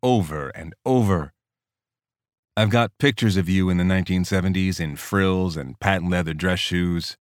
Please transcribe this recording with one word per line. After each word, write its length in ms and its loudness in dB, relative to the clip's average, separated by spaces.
over 480 0
and 240 -14
over. 480 2
I've 140 2
got 300 2
pictures 400 2
of 100 0
you 220 2
in 80 2
the 60 2
nineteen 420 0
seventies 520 0
in 180 -6
frills 600 0
and 240 -12
patent 300 0
leather 240 0
dress 240 0
shoes. 580 -2